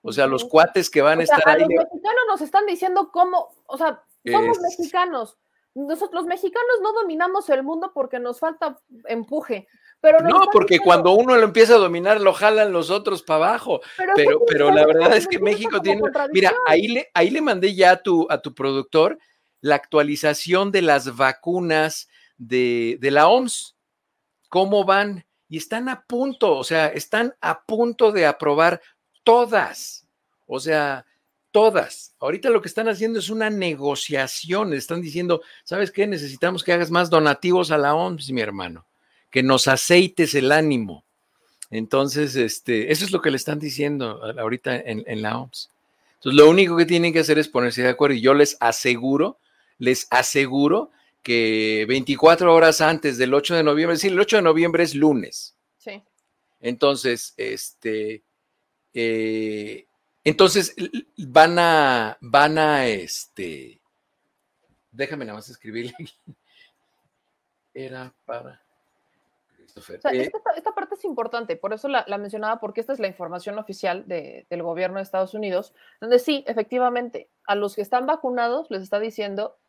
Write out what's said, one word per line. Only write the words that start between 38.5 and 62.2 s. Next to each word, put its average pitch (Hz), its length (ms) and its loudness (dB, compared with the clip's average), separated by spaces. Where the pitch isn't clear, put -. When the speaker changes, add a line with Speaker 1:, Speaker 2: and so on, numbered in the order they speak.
Speaker 1:
Que 131 120 0
nos 131 240 2
aceites 165 720 2
el 135 160 2
ánimo". 127 520 0
Entonces, 135 640 -4
este, 117 560 -2
eso 156 120 -2
es 185 60 -8
lo 185 100 -2
que 185 120 0
le - 40 -4
están 151 220 -6
diciendo 143 680 -6
a-, 113 160 -10
ahorita 123 360 -6
en, 110 300 -10
en 110 160 -10
la 110 160 -6
oms. - 300 -16
Entonces, 135 260 2
lo 151 80 12
único 175 280 4
que 170 100 4
tienen 170 260 0
que 160 80 2
hacer 151 180 2
es 151 100 -2
ponerse 123 340 -2
de 127 60 2
acuerdo. 139 260 2
Y 117 60 -4
yo 131 140 6
les 143 260 4
aseguro, 127 800 -2
les 127 320 -2
aseguro 139 800 0
que 110 640 0
veinticuatro 156 680 4
horas 165 260 6
antes 156 380 0
del 127 160 0
ocho 147 200 0
de 165 80 0
noviembre, 151 300 0
es 156 80 -2
decir, 196 120 -2
el 180 80 0
ocho 208 160 0
de 202 60 4
noviembre 165 420 2
es 147 100 -6
lunes. 139 600 -2
Speaker 2:
Sí. 202 260 -18
Speaker 1:
Entonces, 123 760 -2
este, 110 840 -10
eh, 110 880 -6
entonces, 185 540 2
l-, 175 120 -8
l-, - 160 -10
van 160 400 4
a, 139 640 2